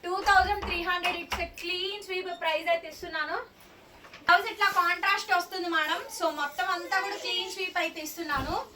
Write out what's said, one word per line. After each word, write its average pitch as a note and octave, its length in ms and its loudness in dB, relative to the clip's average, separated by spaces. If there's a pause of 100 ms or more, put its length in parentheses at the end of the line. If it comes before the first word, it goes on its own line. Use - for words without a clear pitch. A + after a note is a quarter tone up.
టూ F4+ 80 -4 (160)
థౌజండ్ G4 380 6
త్రీ F4+ 120 -2 (100)
హండ్రెడ్, F4+ 340 0
it's - 220 -6
a E4+ 40 -8 (120)
clean F4+ 360 -4 (120)
sweep F#4 200 -4 (140)
price E4 320 0
అయితే E4 180 -2
ఇస్తున్నాను. D#4+ 460 -4 (880)
బ్లౌజ్ F#4+ 260 6
ఇట్లా G4 160 2 (100)
కాంట్రాస్ట్ F#4+ 600 2
వస్తుంది F4 380 -2
మేడం. D#4+ 240 2 (180)
So E4+ 80 0 (160)
మొత్తం F4+ 340 -2
అంతా F#4+ 300 0
కూడా G4+ 180 -4
క్లీన్ F#4 320 -2
స్వీప్ F4+ 280 -2
అయితే E4 240 -6
ఇస్తున్నాను. D4+ 460 -4 (220)